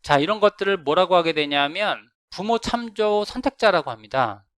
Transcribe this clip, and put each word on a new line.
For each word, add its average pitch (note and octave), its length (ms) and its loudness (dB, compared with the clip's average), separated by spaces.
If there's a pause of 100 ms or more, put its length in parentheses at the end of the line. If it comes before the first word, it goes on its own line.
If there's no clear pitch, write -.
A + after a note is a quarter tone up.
자, D3 160 4
이런 G3 220 0
것들을 G3 380 0
뭐라고 E3+ 380 2
하게 E3 160 2
되냐면 C#3+ 760 -2 (220)
부모 A3 280 -4
참조 G#3+ 680 -2
선택자라고 G3+ 640 0
합니다. G#2+ 560 -4 (120)